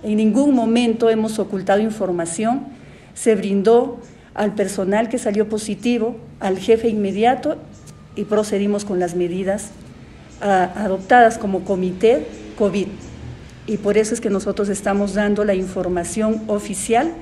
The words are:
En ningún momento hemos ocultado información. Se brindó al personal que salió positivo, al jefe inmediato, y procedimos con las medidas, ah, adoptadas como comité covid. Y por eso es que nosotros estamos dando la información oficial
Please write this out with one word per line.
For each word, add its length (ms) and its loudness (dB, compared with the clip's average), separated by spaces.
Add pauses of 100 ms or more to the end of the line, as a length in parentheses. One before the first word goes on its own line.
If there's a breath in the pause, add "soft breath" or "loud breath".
En 140 0
ningún 380 4
momento 560 2
hemos 280 0
ocultado 420 0
información. 840 -2 (480 loud breath)
Se 200 2
brindó 680 2 (340 loud breath)
al 200 -2
personal 540 0
que 100 -4
salió 300 0
positivo, 680 -2 (240)
al 180 -2
jefe 300 2
inmediato, 680 0 (580)
y 100 -6
procedimos 600 0
con 140 -2
las 160 -2
medidas, 540 -2 (720)
ah, 360 2
adoptadas 640 4
como 260 -4
comité 600 2 (300)
covid. 320 0 (760)
Y 120 -4
por 200 2
eso 160 0
es 60 -6
que 100 -2
nosotros 380 -2
estamos 460 -2
dando 300 2
la 100 2
información 920 -2
oficial 760 -2